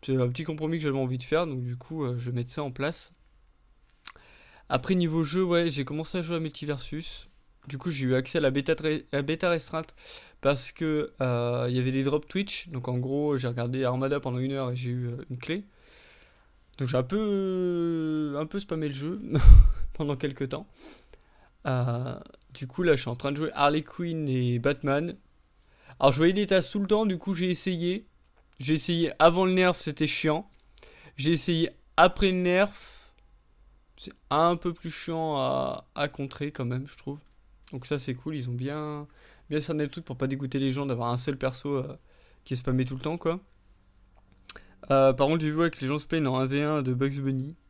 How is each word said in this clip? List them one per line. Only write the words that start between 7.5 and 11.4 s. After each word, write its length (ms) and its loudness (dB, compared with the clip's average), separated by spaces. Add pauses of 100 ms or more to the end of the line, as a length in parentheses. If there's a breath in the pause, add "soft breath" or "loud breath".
Du 100 -8
coup, 120 -6
j'ai 160 -4
eu 100 2
accès 220 -2
à 40 2
la 80 4
bêta 240 0
très, 380 -2
à 100 0
bêta 260 -2
restreinte 460 -4 (460 loud breath)
parce 320 0
que, 480 -2
euh, 500 0